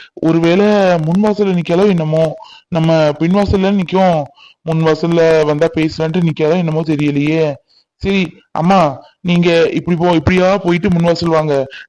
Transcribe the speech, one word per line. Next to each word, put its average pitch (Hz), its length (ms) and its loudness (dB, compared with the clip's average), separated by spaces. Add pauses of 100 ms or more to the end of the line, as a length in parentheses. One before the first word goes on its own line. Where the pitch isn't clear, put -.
(140)
ஒருவேளை 165 540 2 (340)
முன் 175 220 0
வாசல்ல 208 320 0
நிக்கலோ 175 320 0
என்னமோ, 160 360 0 (440)
நம்ம 160 440 2
பின் 165 240 0
வாசல்ல 196 360 0
நிக்கும். 185 500 0 (400)
முன் 160 220 -2
வாசல்ல 165 380 0 (240)
வந்தா 151 300 0
பேசலான்ட்டு 160 480 -2
நிக்காதோ 156 340 0
என்னமோ 160 280 -2
தெரியலையே. 147 580 0 (580)
சரி 196 220 0 (280)
அம்மா, 185 280 0 (420)
நீங்க 175 280 0 (200)
இப்படி 165 280 -4
போ, 175 140 0
இப்படியா 180 360 2 (100)
போயிட்டு 180 320 -2
முன் 170 200 0
வாசல் 165 260 0
வாங்க, 156 180 0 (360)